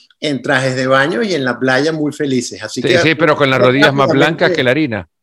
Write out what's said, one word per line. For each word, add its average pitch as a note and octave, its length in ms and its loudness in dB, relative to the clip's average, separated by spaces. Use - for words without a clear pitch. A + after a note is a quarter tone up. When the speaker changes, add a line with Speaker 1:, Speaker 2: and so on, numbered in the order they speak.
Speaker 1:
en C#3+ 220 -4
trajes C3 340 -2
de C3 120 -2
baño C#3+ 340 0
y G3 140 -2
en C#3 100 -4
la A#2+ 140 -4
playa C3 320 0
muy D3+ 200 -4
felices. B2+ 520 -4
Así A2+ 180 -8
Speaker 2:
Sí, C#3 60 -2
Speaker 1:
que E3+ 100 2
Speaker 2:
sí, D#3+ 160 2
pero D3+ 220 2
con C#3 160 2
las C3 80 2
rodillas C3 340 4
más C#3 140 2
Speaker 1:
rápidamente, D#3 100 0
Speaker 2:
blancas D#3+ 400 2
que C#3+ 60 -2
la B2 80 2
harina. B2+ 360 -2